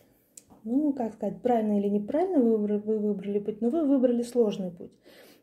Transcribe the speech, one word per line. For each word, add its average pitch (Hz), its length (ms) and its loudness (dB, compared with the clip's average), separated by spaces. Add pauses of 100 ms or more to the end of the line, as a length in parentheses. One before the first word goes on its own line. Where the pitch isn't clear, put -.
(640)
Ну, 277 280 0
как 226 220 -4
сказать, 202 260 -6
правильно 214 380 2
или 202 80 0
неправильно 277 540 0
вы 226 160 4
выбра-, 208 280 0
вы 214 140 -2
выбрали 202 400 -2
путь, 208 220 -6
но 233 100 0
вы 311 160 0
выбрали 247 360 2
сложный 202 500 -2
путь. - 180 -18 (520)